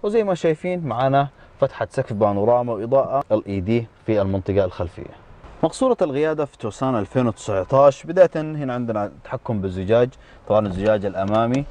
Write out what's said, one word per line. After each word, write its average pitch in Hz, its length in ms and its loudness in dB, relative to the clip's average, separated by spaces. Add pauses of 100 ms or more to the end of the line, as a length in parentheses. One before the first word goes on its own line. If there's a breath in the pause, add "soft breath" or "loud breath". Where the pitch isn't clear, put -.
وزي 214 200 0
ما 190 120 0
شايفين 175 500 -2
معانا 135 420 2 (320 soft breath)
فتحة 131 300 -2
سقف 131 240 -4
بانوراما 110 600 2
وإضاءة 120 580 0
ال 110 160 2
إي 98 120 -2
دي 113 280 0 (180)
في 107 160 2
المنطقة 98 440 0
الخلفية. - 460 -8 (520)
مقصورة 240 380 0
القيادة 151 440 -2
في - 120 -20
توسان 127 380 -4
ألفين 117 320 -2
وتسعتاش، 127 760 2
بداية 170 300 4
هنا 151 380 -4
عندنا 113 380 -4 (120)
تحكم 113 380 -6
بالزجاج، 95 480 2 (380 loud breath)
طبعًا 104 200 2
الزجاج 98 380 0
الأمامي 107 640 0